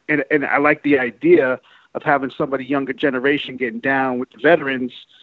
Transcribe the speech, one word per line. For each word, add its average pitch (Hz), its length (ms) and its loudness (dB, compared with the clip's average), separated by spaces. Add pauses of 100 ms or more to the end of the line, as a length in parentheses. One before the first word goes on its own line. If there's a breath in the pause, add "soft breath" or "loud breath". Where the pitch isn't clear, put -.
And, 143 220 0
and 147 140 2
I 127 120 0
like 147 260 2
the 143 160 2
idea 131 600 2 (340 soft breath)
of - 100 -10
having 135 280 0
somebody 135 340 -6
younger 135 280 -2
generation 135 640 -2
getting 120 220 -6
down 131 400 -2
with 127 120 -8
the 110 80 -20
veterans 135 520 0 (320 soft breath)